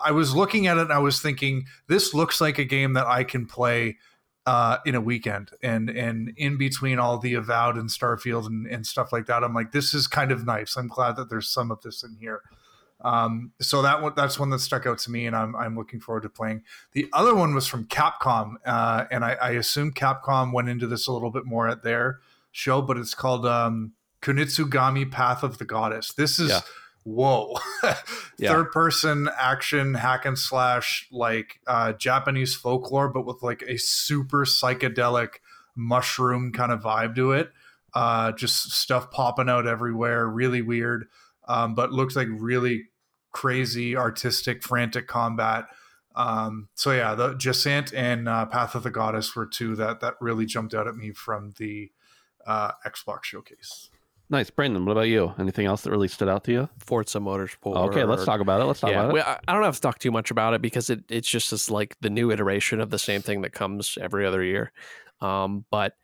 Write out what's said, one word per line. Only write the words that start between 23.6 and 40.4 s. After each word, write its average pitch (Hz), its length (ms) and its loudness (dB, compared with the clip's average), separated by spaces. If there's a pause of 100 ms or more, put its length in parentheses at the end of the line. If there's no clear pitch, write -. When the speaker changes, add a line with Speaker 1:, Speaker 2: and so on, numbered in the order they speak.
Speaker 1:
Kunitsugami 135 880 2
Path 123 320 0
of 120 160 -4
the 110 60 -10
Goddess. 110 480 -4
This 147 260 0
is 156 100 2
Speaker 2:
Yeah. 95 120 2 (420)
Speaker 1:
whoa. 113 520 2 (280)
<laughs> 190 100 4 (440)
Speaker 2:
Yeah. - 160 4
Speaker 1:
Third 165 180 4
person 151 640 2
action, 135 560 0
hack 127 320 0
and 131 140 -2
slash, 123 720 0
like, 117 560 -2
uh, 117 260 2
Japanese 131 600 0
folklore, 131 540 0
but 123 160 -4
with, 123 180 -10
like, 120 240 -4
a 123 100 -4
super 139 680 0
psychedelic 123 920 0 (400)
mushroom 123 760 0
kind 120 200 0
of 110 100 -2
vibe 113 340 0
to 131 180 4
it. 156 180 0 (420)
Uh, 117 380 2
just - 400 -2
stuff - 400 0
popping 123 360 0
out 120 200 2
everywhere, 117 600 0
really 123 340 2